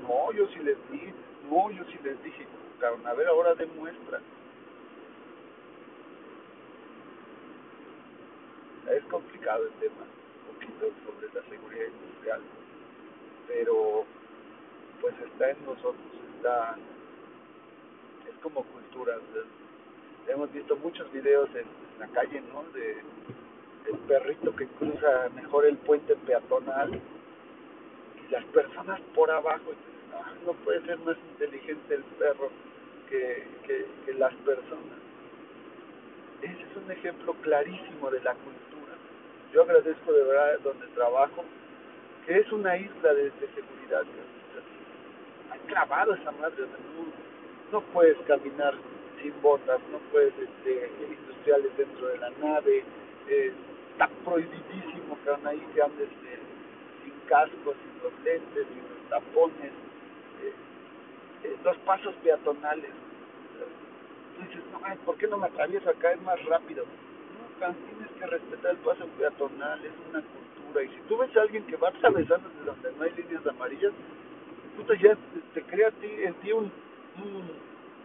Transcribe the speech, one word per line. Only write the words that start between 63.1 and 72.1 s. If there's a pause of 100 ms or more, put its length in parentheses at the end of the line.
Tú
dices,
"No,
ay,
¿por
qué
no
me
atravieso
acá?
Es
más
rápido".
No,
cabrón, (120)
tienes
que
respetar
el
paso (100)
peatonal,
es (160)
una
cultura.
Y
si
tú
ves
a
alguien
que
va
atravesando